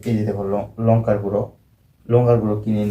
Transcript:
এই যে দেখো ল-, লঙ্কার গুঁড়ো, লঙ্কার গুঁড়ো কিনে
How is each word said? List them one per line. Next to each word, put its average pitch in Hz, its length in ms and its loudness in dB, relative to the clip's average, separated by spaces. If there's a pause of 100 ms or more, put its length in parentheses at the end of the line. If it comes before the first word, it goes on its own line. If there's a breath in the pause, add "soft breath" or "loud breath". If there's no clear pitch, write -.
এই 113 80 2
যে 107 120 0
দেখো 101 140 -4 (100)
ল-, 101 160 -4 (180)
লঙ্কার 113 360 2
গুঁড়ো, 101 180 -2 (680)
লঙ্কার 120 320 4
গুঁড়ো 107 220 -2
কিনে 107 260 -2